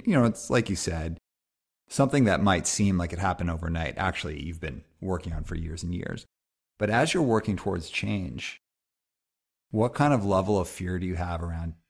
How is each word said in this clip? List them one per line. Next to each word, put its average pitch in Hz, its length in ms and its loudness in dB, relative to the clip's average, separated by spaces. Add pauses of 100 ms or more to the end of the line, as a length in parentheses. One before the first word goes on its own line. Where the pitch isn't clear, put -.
you 220 80 4
know, 135 120 8
it's - 240 0
like 123 200 2
you 98 80 0
said, 82 400 -4 (720)
something 135 340 4
that 92 180 6
might 92 260 4
seem 98 300 2
like 85 160 -2
it 85 60 -6
happened 87 320 0
overnight, 82 460 -4
actually, 78 440 -4
you've 82 200 -8
been 78 220 -8 (180)
working 90 320 -4
on 78 100 -4
for 85 120 -6
years 82 280 -6
and 87 100 -4
years. - 320 -6 (540)
But 104 100 0
as 131 240 2
you're 185 100 2
working 110 320 2
towards 90 340 -4
change, 95 720 -4 (1120)
what 113 220 2
kind 147 200 4
of 107 120 2
level 98 340 2
of 87 80 -2
fear 90 320 -4
do 90 60 -4
you 90 100 -2
have 87 280 -4
around 82 300 -4 (160)